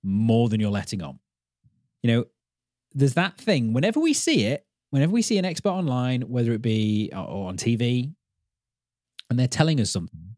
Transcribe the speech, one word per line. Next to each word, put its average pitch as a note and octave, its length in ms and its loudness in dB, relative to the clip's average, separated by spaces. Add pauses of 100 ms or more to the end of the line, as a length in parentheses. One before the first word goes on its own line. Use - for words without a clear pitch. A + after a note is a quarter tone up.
more A2+ 460 2
than A2 100 0
you're G#2+ 100 0
letting G2+ 320 -4
on. C#2+ 200 -12 (800)
You A#2 100 4
know, A#2 120 2 (680)
there's C#3 240 2
that F3+ 240 0
thing, B2 340 2
whenever G3 280 2
we D#4+ 140 2
see G3+ 320 2
it, C3 200 -4 (240)
whenever C#3+ 220 2
we A#3 100 2
see G#3+ 160 0
an F#3 60 0
expert F#3 260 -2
online, B2+ 520 0
whether A#2+ 300 0
it A2 80 -2
be, G#2+ 520 0
or, F#2+ 120 -8
or F#2+ 240 -8
on F#2 80 -8
T A#2 200 0
V, B2 360 -2 (1160)
and A#2+ 80 0
they're B2+ 80 2
telling D#3 340 2
us G2+ 100 0
something F2 480 -8